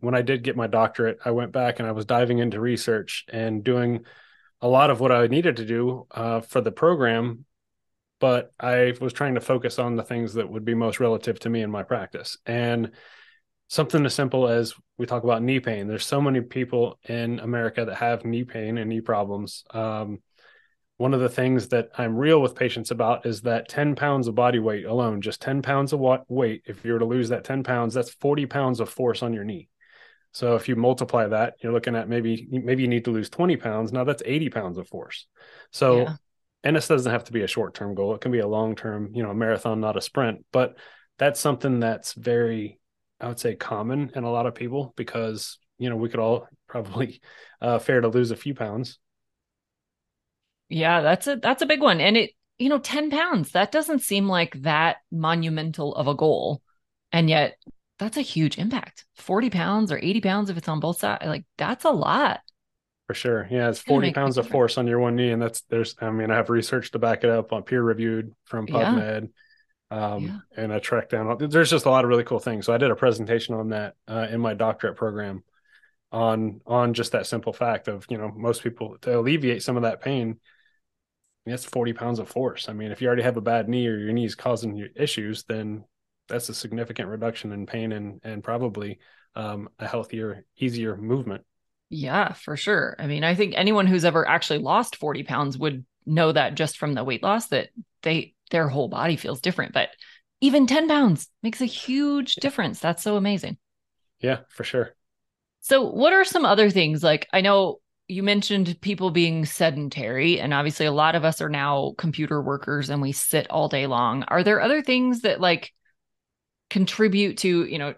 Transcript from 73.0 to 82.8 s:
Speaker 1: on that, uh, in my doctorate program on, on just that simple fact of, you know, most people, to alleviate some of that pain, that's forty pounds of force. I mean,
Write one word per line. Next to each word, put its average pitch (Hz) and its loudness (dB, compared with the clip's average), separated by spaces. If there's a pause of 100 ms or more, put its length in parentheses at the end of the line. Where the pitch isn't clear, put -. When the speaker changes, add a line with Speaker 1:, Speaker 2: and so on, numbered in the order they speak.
Speaker 1:
on 110 -4
that, 104 -6 (100)
uh, 113 -4
in 117 -2
my 113 0
doctorate 110 -2
program 104 -6 (720)
on, 110 0
on 120 2
just 113 -4
that 104 0
simple 113 -6
fact 117 -2
of, 101 -8
you 117 -6
know, 107 -8
most 110 -2
people, 110 -8
to 120 0
alleviate 123 0
some 127 0
of 120 0
that 113 -2
pain, 120 -4 (1080)
that's 123 -8
forty 120 -2
pounds 117 -4
of 101 -10
force. - -6
I 110 -10
mean, 107 -8